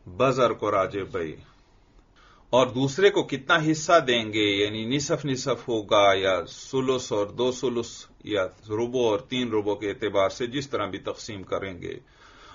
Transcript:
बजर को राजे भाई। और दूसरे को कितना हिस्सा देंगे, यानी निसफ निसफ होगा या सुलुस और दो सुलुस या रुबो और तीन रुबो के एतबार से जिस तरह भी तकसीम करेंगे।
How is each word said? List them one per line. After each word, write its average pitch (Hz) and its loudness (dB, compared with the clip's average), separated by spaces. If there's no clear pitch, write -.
बजर 120 2
को 104 -2
राजे 98 0
भाई। 82 -6
और 123 4
दूसरे 139 4
को 190 0
कितना 143 0
हिस्सा 156 4
देंगे, 107 2
यानी 110 -4
निसफ 143 -2
निसफ 131 -4
होगा 104 4
या 95 2
सुलुस - -2
और 101 0
दो 120 0
सुलुस 120 -4
या 101 0
रुबो 120 0
और 123 -2
तीन 127 -2
रुबो 104 0
के 104 -6
एतबार 98 0
से 123 -6
जिस 139 -8
तरह 104 -2
भी 92 -8
तकसीम 98 -10
करेंगे। 90 -8